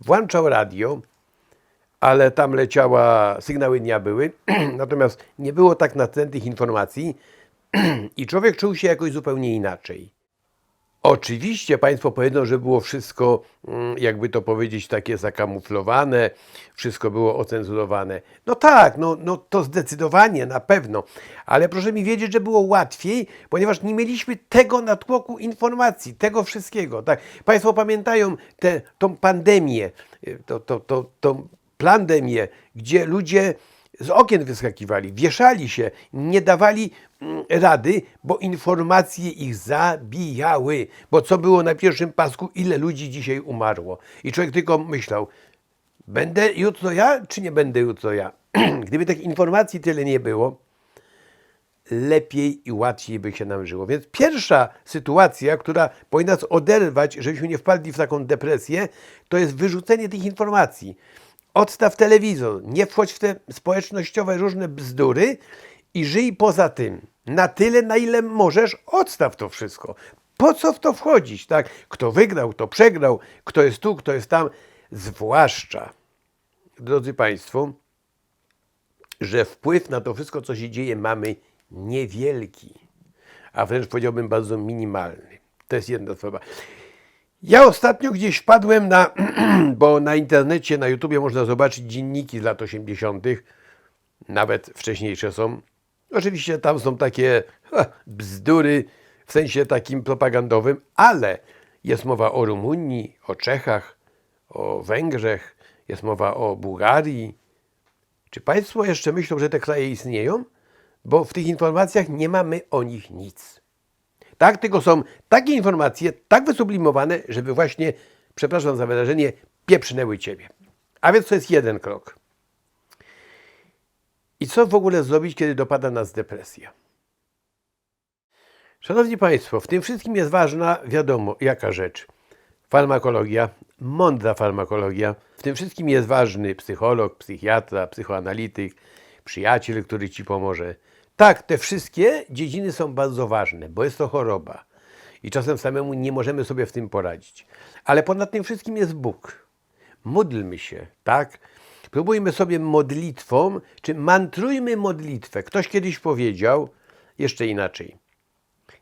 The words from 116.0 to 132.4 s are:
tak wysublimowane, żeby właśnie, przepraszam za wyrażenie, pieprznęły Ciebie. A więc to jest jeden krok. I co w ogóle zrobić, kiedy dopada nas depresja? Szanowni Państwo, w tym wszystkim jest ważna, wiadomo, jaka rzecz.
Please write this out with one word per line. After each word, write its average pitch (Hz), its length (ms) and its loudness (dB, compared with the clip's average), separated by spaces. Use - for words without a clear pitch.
tak - 320 4
wysublimowane, 175 840 0
żeby 123 260 -4
właśnie, 156 380 0
przepraszam 147 420 -2
za 120 100 -4
wyrażenie, 123 460 0
pieprznęły 123 520 0
Ciebie. - 300 -14
A 165 120 4
więc 214 140 6
to - 80 -2
jest 160 160 -2
jeden 117 300 2
krok. - 380 -12
I 143 60 -8
co 233 200 4
w 185 80 0
ogóle 185 280 4
zrobić, 151 320 0
kiedy 151 200 0
dopada 131 360 -2
nas 113 220 -6
depresja? - 600 -12
Szanowni 226 380 -4
Państwo, 147 420 -2
w - 60 -14
tym 180 160 -4
wszystkim 226 340 -8
jest 165 140 -2
ważna, 170 560 0
wiadomo, 120 540 -2
jaka 127 320 -2
rzecz. 92 340 -8